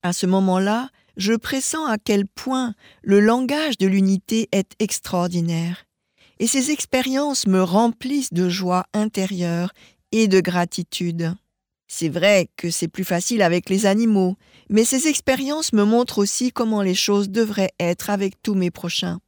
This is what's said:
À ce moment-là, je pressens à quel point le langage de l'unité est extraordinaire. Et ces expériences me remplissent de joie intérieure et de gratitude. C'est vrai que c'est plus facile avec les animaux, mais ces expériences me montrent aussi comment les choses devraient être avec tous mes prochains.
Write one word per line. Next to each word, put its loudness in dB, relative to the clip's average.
À -2
ce -2
moment-là, 0
je 0
pressens -4
à 0
quel 0
point -6
le 6
langage 2
de 2
l'unité 0
est -2
extraordinaire. -2
Et 0
ces 0
expériences -2
me 4
remplissent 0
de 0
joie -2
intérieure -2
et 4
de 6
gratitude. -4
C'est -4
vrai 2
que -4
c'est -4
plus -8
facile -2
avec 2
les 2
animaux, 2
mais 4
ces 0
expériences -2
me 4
montrent 2
aussi -2
comment 0
les 0
choses 0
devraient -2
être -2
avec -2
tous -2
mes 0
prochains. -8